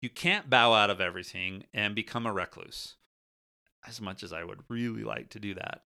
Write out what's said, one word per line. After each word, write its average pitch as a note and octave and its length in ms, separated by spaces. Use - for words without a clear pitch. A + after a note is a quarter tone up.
You B2 80
can't F3+ 400
bow A#2+ 240
out G#2 160
of F#2+ 100
everything F#2 720
and G#2 220
become A2+ 320
a A2 80
recluse, - 640
as A2+ 140
much G2 220
as F2+ 100
I E2 100
would F2+ 260
really A#2 340
like A2 260
to A2 100
do G2+ 140
that. - 360